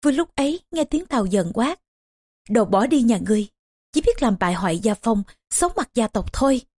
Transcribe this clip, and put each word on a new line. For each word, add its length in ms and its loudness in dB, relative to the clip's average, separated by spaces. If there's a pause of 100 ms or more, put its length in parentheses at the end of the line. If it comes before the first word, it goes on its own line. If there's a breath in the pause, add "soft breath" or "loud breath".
Vừa 60 4
lúc 240 -2
ấy 260 -2 (100)
nghe 140 -2
tiếng 220 -4
Tào 200 -2
Giận 280 0
quát. 260 -2 (680)
Đồ 160 2
bỏ 220 2
đi 160 2
nhà 240 2
ngươi, 220 0 (440)
chỉ 80 0
biết 220 0
làm 180 2
bại 140 0
hoại 240 -2
gia 160 0
phong, 280 -2 (280 soft breath)
xấu 260 0
mặt 180 -4
gia 140 0
tộc 240 -4
thôi. 300 0 (160)